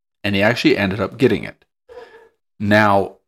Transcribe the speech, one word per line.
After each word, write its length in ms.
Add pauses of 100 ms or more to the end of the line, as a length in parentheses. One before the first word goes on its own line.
(240)
And 120
he 60
actually 360
ended 220
up 180
getting 260
it. 220 (960)
Now, 560 (120)